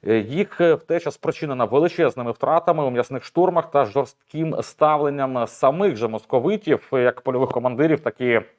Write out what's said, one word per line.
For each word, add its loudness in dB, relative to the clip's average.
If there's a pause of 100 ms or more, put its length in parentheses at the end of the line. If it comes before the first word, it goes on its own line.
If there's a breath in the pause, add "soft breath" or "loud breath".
Е, 2
їх, -4
е, 6
втеча -4
спричинена -4
величезними 0
втратами 0
у 0
м'ясних -4
штурмах 0
та 4
жорстким -6
ставленням 0
самих 0
же -2
московитів, -2
як 0
польових -2
командирів, 0
так -6
і 2 (180)